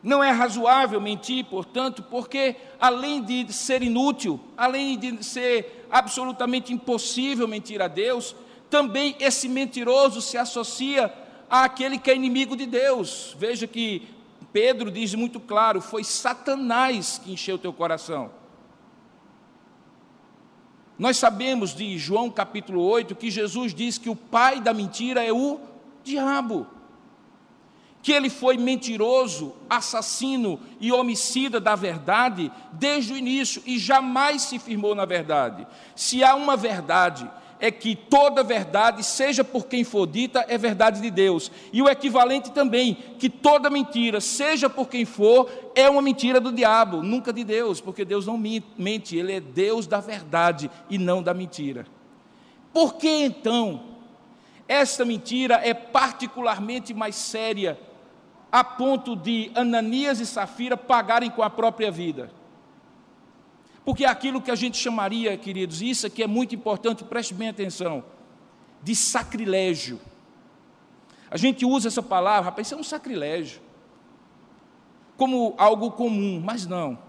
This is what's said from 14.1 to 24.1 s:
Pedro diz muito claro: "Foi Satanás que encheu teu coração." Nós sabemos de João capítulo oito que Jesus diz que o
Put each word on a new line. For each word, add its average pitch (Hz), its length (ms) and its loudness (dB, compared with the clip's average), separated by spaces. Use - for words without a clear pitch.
Pedro 220 400 2
diz 202 240 -4
muito 240 240 -4
claro: 214 400 2
"Foi 214 240 -8
Satanás 247 1200 -2
que 190 80 -12
encheu 185 260 -6
teu 180 140 -6
coração." 156 580 -4
Nós 247 160 2
sabemos 226 580 2
de 185 240 -8
João 202 320 -2
capítulo 202 520 -4
oito 202 340 0
que 226 160 -8
Jesus 208 420 -4
diz 226 240 -6
que - 120 -8
o 220 80 -4